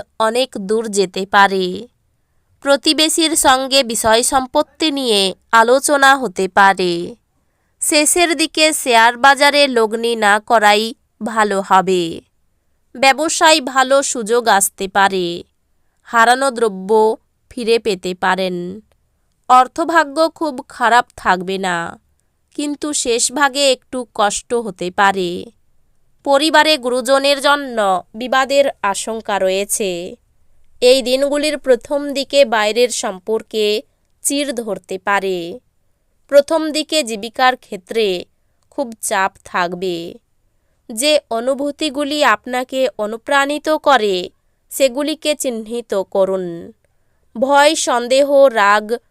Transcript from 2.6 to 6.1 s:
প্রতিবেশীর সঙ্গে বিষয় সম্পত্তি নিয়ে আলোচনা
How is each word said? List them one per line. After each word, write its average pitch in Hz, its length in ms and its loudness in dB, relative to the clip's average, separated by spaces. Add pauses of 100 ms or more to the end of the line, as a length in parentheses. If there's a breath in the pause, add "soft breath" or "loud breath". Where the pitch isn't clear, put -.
প্রতিবেশীর 311 680 0 (120)
সঙ্গে 269 360 2 (120)
বিষয় 220 300 2 (100)
সম্পত্তি 294 560 -2 (100)
নিয়ে 220 240 0 (380)
আলোচনা 269 500 4 (100)